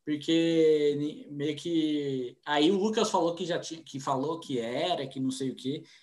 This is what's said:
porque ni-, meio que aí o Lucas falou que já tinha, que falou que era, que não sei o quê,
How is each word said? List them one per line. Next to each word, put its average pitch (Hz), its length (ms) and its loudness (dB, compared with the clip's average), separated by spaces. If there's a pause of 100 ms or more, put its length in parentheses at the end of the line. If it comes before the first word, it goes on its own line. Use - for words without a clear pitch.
porque 156 960 4
ni-, 147 340 -6
meio 143 240 -4
que 147 880 -2
aí 151 240 4
o 202 80 4
Lucas 214 320 0
falou 170 240 2
que 185 100 -6
já 160 140 -2
tinha, 160 240 -10
que - 160 -12
falou 143 400 -2
que 127 220 -4
era, 131 460 -2
que 135 120 -12
não 131 140 -2
sei 131 180 -4
o 107 60 -8
quê, 135 260 -6 (200)